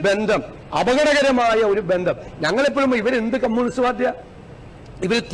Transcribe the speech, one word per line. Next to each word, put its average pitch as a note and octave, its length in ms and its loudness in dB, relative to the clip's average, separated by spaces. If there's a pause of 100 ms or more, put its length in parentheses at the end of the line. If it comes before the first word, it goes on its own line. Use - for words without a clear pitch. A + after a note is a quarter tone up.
ബന്ധം, G3+ 360 2 (380)
അപകടകരമായ B3+ 800 4 (120)
ഒരു G3+ 180 0
ബന്ധം. F3+ 260 0 (280)
ഞങ്ങളെപ്പോഴും C4 560 2
ഇവരെന്ത് A3+ 440 0
കമ്മ്യൂണിസ്റ്റ് A#3+ 420 0
പാർട്ടിയാ? B3 260 0 (920)
ഇവര് A3+ 160 0 (120)